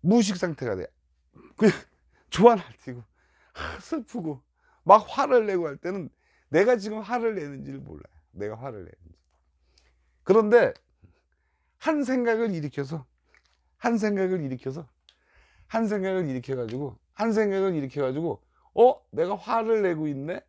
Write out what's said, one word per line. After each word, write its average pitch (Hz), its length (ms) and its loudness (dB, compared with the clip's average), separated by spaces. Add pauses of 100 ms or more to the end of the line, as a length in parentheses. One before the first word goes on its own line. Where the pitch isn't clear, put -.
무의식 202 360 4
상태가 139 400 -4
돼. 90 100 -8 (680)
그냥 214 160 6
<laughs> - 580 -14
좋아 226 240 8
날뛰고, 127 480 -10 (500)
하, - 280 -12
슬프고, 190 640 -8 (400)
막 208 240 6
화를 262 400 0
내고 180 200 -2
할 143 100 -8
때는 180 340 -10 (380)
내가 208 280 4
지금 214 240 -8
화를 226 340 -4
내는지를 139 460 -10
몰라요. 80 240 -18 (280)
내가 104 240 -8
화를 117 280 -12
내는지. 82 340 -20 (1040)
그런데 208 500 6 (1040)
한 294 260 0
생각을 233 500 0
일으켜서, 147 520 -8 (680)
한 233 220 0
생각을 190 440 0
일으켜서, 131 460 -8 (800)
한 226 200 -2
생각을 190 420 -2
일으켜가지고, 127 680 -6 (160)
한 220 180 -2
생각을 196 420 0
일으켜가지고, 139 680 -4 (320)
"어? 247 360 6
내가 180 260 -2
화를 226 460 0
내고 156 260 0
있네? 143 400 -8